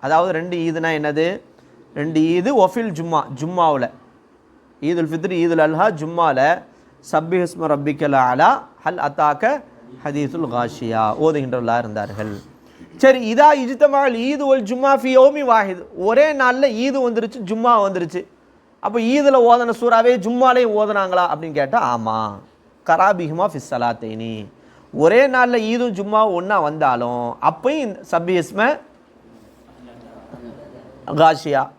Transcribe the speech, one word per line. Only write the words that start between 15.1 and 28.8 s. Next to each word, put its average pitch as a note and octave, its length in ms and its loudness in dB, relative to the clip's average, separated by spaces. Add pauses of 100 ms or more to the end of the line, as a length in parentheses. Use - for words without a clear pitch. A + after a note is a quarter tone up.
யௌமி C#4+ 240 6 (100)
வாஹித், G3 300 0 (260)
ஒரே C4 180 4 (160)
நாள்ல B3+ 220 2 (200)
ஈது C4+ 220 -2
வந்துருச்சு, A#3 320 -4 (120)
ஜும்மா A3+ 220 0 (140)
வந்துருச்சு. F3+ 360 -6 (640)
அப்ப G#3 100 -4 (180)
ஈதுல C#4 240 4 (120)
ஓதன A#3+ 300 4
சூறாவே A#3+ 320 4 (140)
ஜும்மாலையும் B3 540 2
ஓதுனாங்களா G3 500 0
அப்படின்னு D3+ 300 -6
கேட்டா, C#3+ 180 0 (160)
ஆமா. A2 240 -4 (680)
கராபிஹுமா F3 640 0
ஃபி D3+ 60 -10 (120)
ஸலாத்தைனி, A2+ 640 -6 (680)
ஒரே G#3 180 6 (120)
நாள்ல B3 220 2 (160)
ஈதும் A#3+ 260 -2
ஜும்மா G#3 220 0 (180)
ஒண்ணா G3 180 -2 (120)
வந்தாலும் B2 560 -2 (260)
அப்பயும் B3 360 -4
இந்த G3 120 -10 (140)
சப்பிஹிஸ்ம F3+ 560 -2 (2500)